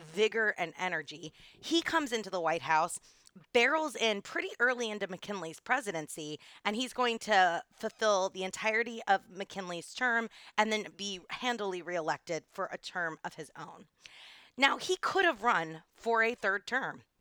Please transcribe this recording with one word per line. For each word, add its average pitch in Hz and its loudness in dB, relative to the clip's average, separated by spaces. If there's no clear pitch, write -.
vigor 214 2
and 165 -2
energy. 160 -6
He 330 0
comes 294 0
into 214 -4
the 185 -2
White 165 2
House, 160 2
barrels 285 4
in 214 0
pretty 349 -6
early 240 0
into 202 -4
McKinley's 180 -8
presidency, 165 -4
and 208 0
he's 247 -4
going 233 0
to 185 4
fulfill 208 2
the 185 -6
entirety 220 -2
of 196 4
McKinley's 180 -8
term 233 0
and 214 4
then 214 0
be 196 -8
handily 208 -2
reelected 160 -2
for 190 -4
a 185 -8
term 165 -4
of 175 -10
his 156 -12
own. 156 -16
Now, 269 4
he 370 0
could - 2
have 233 2
run 165 0
for 226 2
a 233 2
third 202 -2
term. 196 -4